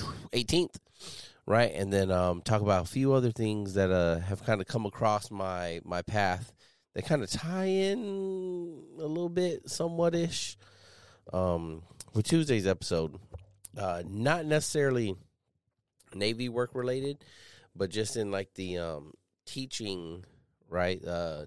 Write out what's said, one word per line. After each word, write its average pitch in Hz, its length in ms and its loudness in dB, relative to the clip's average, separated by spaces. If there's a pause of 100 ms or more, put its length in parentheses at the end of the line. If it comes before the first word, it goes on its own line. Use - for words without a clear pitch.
(320)
eighteenth, 139 480 2 (640)
right? 110 300 6
And 98 160 0
then, 98 200 4
um, 90 300 2
talk 107 200 2
about 98 240 4
a - 40 -8
few 135 220 2
other 127 200 4
things 107 420 -2
that, 95 180 4
uh, 85 280 4
have 95 260 -4
kinda 104 180 2
come 113 220 -2
across 104 440 0
my, 90 540 -4
my 87 200 -4
path 95 500 0 (400)
that 135 120 -4
kinda 135 220 0
tie 185 380 -4
in 190 1200 -2 (120)
a 160 80 -6
little 165 220 -2
bit, 175 420 -2
somewhat-ish, 170 880 0 (760)
um, 85 500 0 (300)
with 107 120 2
Tuesday's 139 400 4
episode. 82 540 0 (580)
Uh, 90 300 -2
not 139 380 0
necessarily 139 680 2 (1000)
Navy 113 340 -2
work 120 240 -2
related, 131 500 -4 (520)
but 95 160 -2
just 107 240 -2
in, 104 160 -2
like, 98 220 -4
the, 92 240 -6
um, 78 360 -6 (320)
teaching, 92 800 -8 (460)
right? 90 360 0
Uh, 82 420 -4